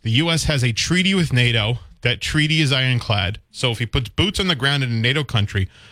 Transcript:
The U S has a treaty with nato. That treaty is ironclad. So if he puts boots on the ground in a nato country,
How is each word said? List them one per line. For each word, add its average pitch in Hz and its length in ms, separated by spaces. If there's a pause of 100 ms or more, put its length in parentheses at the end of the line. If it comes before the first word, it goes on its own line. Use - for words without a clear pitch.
The 113 80
U 156 200
S 160 160
has 139 180
a 120 80
treaty 180 420
with 170 180
nato. 120 460 (220)
That 120 200
treaty 156 400
is 139 120
ironclad. 117 680 (140)
So - 180
if 113 80
he 120 80
puts 127 220
boots 190 320
on 190 80
the 165 80
ground 139 260
in 123 80
a 113 100
nato 131 220
country, 101 460 (240)